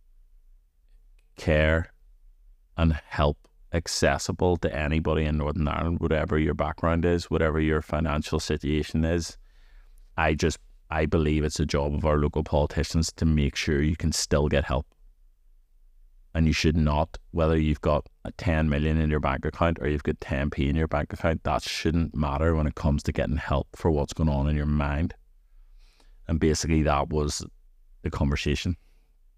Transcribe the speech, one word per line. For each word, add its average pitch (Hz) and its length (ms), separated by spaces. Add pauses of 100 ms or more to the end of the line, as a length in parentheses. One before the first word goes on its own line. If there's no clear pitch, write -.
(1400)
care 78 560 (840)
and 80 160
help 76 420 (380)
accessible 82 840
to - 180
anybody 78 520
in 76 100
Northern 76 320
Ireland, 80 320
whatever 78 380
your 78 160
background 82 500
is, 87 260
whatever 78 300
your 78 220
financial 76 580
situation 76 640
is. 85 320 (800)
I 80 160
just, 78 260 (320)
I 80 140
believe 76 400
it's 76 160
a 73 60
job 73 280
of 78 120
our 76 100
local 73 260
politicians 76 720
to - 140
make 76 280
sure 73 280
you 78 140
can 76 160
still 76 360
get 71 160
help. 67 220 (1500)
And 82 120
you 76 60
should 80 240
not, 76 420 (140)
whether 80 260
you've 78 220
got 76 260 (180)
a - 80
ten 78 360
million 78 300
in 76 120
your 76 80
bank 69 260
account 85 360
or 73 80
you've 73 140
got - 180
ten 71 300
p 69 180
in 71 80
your 80 100
bank 76 260
account, 82 300
that - 200
shouldn't 80 520
matter 76 400
when 78 120
it 69 80
comes 73 300
to - 80
getting - 260
help - 360
for - 160
what's 73 220
going 80 160
on 71 200
in 76 60
your 73 120
mind. 73 480 (1120)
And 80 100
basically 78 440
that 71 260
was 76 360 (580)
the 80 80
conversation. 73 680 (600)